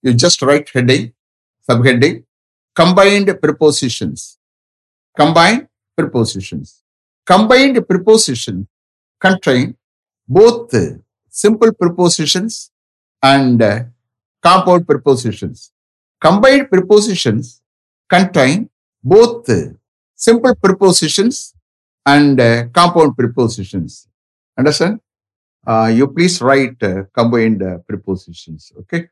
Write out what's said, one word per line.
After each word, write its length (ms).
You 80
just 220
write 280
heading, 300
subheading, 480
combined 480
prepositions. 760
Combined 420
prepositions. 680
Combined 480
preposition 680
contain 400
both 340
simple 380
prepositions 720
and, 400
uh, 160
compound 440
prepositions. 680
Combined 480
prepositions 680
contain 440
both 340
simple 280
prepositions 920
and, 280
uh, 280
compound 420
prepositions. 880
Understand? 340
Uh, 320
you 80
please 200
write, 360
uh, 220
combined, 440
uh, 160
prepositions. 920
Okay? 320